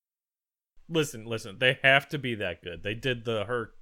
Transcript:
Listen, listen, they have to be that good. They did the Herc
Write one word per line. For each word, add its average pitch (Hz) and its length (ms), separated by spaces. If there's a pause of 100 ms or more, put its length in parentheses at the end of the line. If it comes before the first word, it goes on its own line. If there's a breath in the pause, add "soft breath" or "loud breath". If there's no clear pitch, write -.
(880)
Listen, 147 360
listen, 110 360
they 131 220
have 139 260
to 156 100
be 123 180
that 92 260
good. 85 200
They 104 120
did 120 300
the 110 200
Herc 117 380